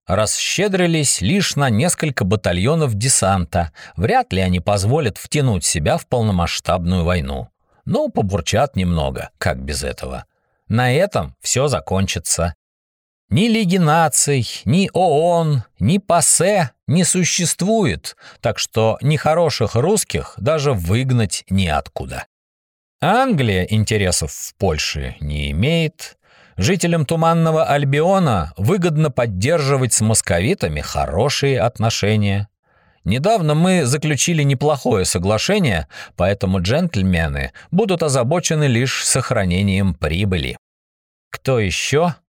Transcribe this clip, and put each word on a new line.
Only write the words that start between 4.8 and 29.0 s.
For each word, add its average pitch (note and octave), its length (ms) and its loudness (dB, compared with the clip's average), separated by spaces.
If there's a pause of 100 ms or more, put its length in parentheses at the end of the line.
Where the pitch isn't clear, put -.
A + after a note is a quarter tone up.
втянуть B2+ 460 -2
себя F#2+ 340 0
в - 100 -8
полномасштабную F2+ 960 0
войну. C#2 460 -2 (360)
Ну, C#4 240 0
побурчат G2+ 680 -2
немного, E2 640 -2
как C2+ 260 -4
без C#2+ 200 -6
этого. B1+ 420 -10 (420)
На B2 240 0
этом C3 480 -2
все C3+ 280 -2
закончится. F#2 880 -2 (760)
Ни E3+ 180 2
Лиги G#3+ 300 2
Наций, D3+ 680 2 (200)
ни E3 280 2
оон, E3 680 2 (160)
ни D#3 200 2
пасе E3+ 720 2 (160)
не E3 180 2
существует, F3+ 1120 -2 (240)
так A2 180 -2
что A2 420 0
нехороших D3+ 760 0
русских D3 600 -2
даже C#3+ 360 0
выгнать A2 760 0
неоткуда. D2 760 -2 (760)
Англия D#3 600 2
интересов G2+ 680 0
в - 260 -14
Польше D2 600 -4
не D2 300 -4
имеет. D3+ 680 -2 (360)
Жителям F3 520 0
Туманного E3 580 2
Альбиона C#3+ 920 2
выгодно D#3 520 2